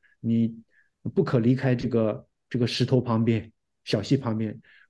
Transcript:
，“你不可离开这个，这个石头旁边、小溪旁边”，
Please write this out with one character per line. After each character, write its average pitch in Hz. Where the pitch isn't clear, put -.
，“你 117
不 190
可 139
离 120
开 131
这 120
个， 110
这 -
个 120
石 120
头 127
旁 113
边、 113
小 110
溪 135
旁 117
边”， 110